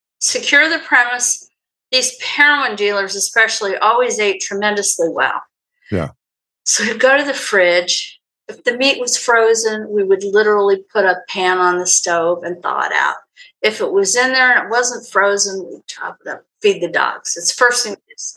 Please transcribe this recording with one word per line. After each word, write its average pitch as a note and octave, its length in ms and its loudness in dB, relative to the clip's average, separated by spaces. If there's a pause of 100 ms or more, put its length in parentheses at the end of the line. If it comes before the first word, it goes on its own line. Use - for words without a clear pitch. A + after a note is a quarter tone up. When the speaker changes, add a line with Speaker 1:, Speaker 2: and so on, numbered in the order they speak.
(200)
Speaker 1:
secure C#4 500 0
the D#4+ 100 -2
premise. B3 680 0 (440)
These - 320 -2
heroin C#4+ 520 2
dealers G3+ 400 -2
especially G3 600 -2
always A3+ 420 2
ate G3 220 0
tremendously G3+ 680 -2
well. - 340 -4 (480)
Speaker 2:
Yeah. E2+ 180 -2 (560)
Speaker 1:
So - 180 0
we'd A3 160 -4
go C4 200 6
to D4 40 0
the C#4 120 -4
fridge. F3+ 840 0 (280)
If - 160 -18
the A#3+ 120 -2
meat C4+ 240 0
was B3 160 -4
frozen, A3+ 760 0
we G#3 100 2
would F#3+ 220 2
literally G3+ 540 2 (140)
put G3+ 140 2
a F3+ 240 0
pan F#3 300 0
on F3+ 180 2
the F3+ 80 -4
stove F3 580 0
and F3 200 -8
thaw - 240 -2
it - 60 -4
out. D3 240 0 (440)
If G#3+ 180 0
it E3 120 -2
was F#3+ 240 2
in B3+ 180 2
there B3+ 240 4
and F3+ 80 0
it G3 60 -10
wasn't A#3+ 360 -2
frozen, G3 640 0
we'd - 160 -18
chop - 400 -12
it E3 40 -10
up, - 140 -12 (200)
feed F#3+ 180 2
the F3 80 0
dogs. - 480 -4
It's E3+ 160 -2
first - 320 2
thing, G#4+ 100 -8 (420)